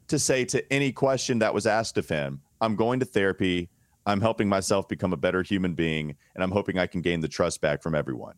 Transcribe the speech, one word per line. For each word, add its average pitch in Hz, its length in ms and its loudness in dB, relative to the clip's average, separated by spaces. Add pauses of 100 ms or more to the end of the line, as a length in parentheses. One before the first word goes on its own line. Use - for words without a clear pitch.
to 156 100 0
say 131 260 2
to - 260 -2
any 139 220 2
question 135 460 0
that 110 160 2
was 104 120 0
asked 110 300 0
of 104 100 -2
him, 69 360 -4 (180)
"I'm 110 160 0
going 120 240 2
to 127 60 -2
therapy, 92 640 0 (340)
I'm 101 160 0
helping 110 300 2
myself 98 360 2
become 92 280 -2
a - 20 -2
better 90 260 2
human 92 300 -2
being, 78 420 -2 (200)
and 90 100 -4
I'm 92 60 -2
hoping 98 280 -2
I 90 80 0
can 90 140 -6
gain 85 200 0
the 78 80 -2
trust 85 340 -2
back 73 200 0
from 80 120 -2
everyone." 67 440 -4